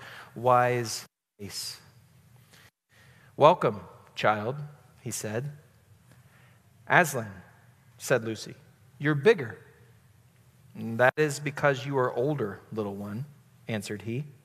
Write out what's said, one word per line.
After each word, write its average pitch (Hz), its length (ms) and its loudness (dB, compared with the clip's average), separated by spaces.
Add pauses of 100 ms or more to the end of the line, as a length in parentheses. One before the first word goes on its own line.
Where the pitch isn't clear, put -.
(340)
wise 123 720 2 (340)
face. - 400 -12 (1600)
"Welcome, 135 440 6 (340)
child," 110 400 0 (460)
he 120 100 -10
said. 120 400 -6 (1400)
"Aslan," 131 440 2 (680)
said 117 260 0
Lucy, - 300 -8 (420)
"you're 151 160 0
bigger." 139 420 2 (1200)
"That 113 400 2
is 147 240 0
because 143 460 0
you 139 140 -4
are 127 120 2
older, 120 480 -2 (120)
little 104 240 -6
one," 104 300 -8 (420)
answered 104 340 -6
he. 117 240 -6 (200)